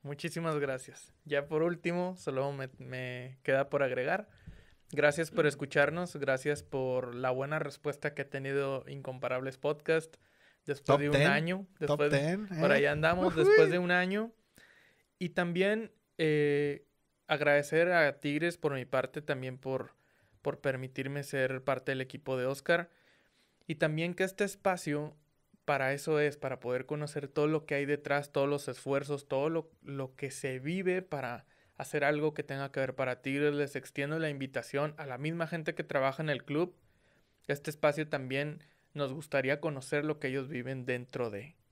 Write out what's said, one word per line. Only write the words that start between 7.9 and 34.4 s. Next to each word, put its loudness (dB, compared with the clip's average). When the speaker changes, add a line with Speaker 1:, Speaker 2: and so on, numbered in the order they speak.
Speaker 1:
que -8
ha -6
tenido -2
Incomparables -6
Podcast 0
después -6
Speaker 2:
Top 6
Speaker 1:
de 2
un 2
Speaker 2:
ten, 6
Speaker 1:
año, 0
Speaker 2:
top -
Speaker 1:
después 2
de, 4
Speaker 2:
ten, 0
Speaker 1:
por 2
Speaker 2:
¿eh? 6
Speaker 1:
ahí 4
andamos, 2
Speaker 2:
Ujú. 0
Speaker 1:
después 10
de 4
un 0
año. 2
Y -4
también, 0
eh, 2
agradecer 4
a 4
Tigres 0
por 0
mi -4
parte -2
también -4
por, -6
por -4
permitirme -4
ser -2
parte -2
del -2
equipo -4
de 0
Oscar. 0
Y -4
también 0
que 0
este -2
espacio -2
para 2
eso 0
es, 2
para -6
poder -2
conocer -6
todo 2
lo 0
que -2
hay 0
detrás, -2
todos 2
los -2
esfuerzos, -4
todo 0
lo, -4
lo -8
que -8
se -6
vive 0
para -6
hacer -2
algo 2
que -8
tenga -6
que -2
ver -2
para -2
Tigres. 0
Les -2
extiendo -4
la -2
invitación -4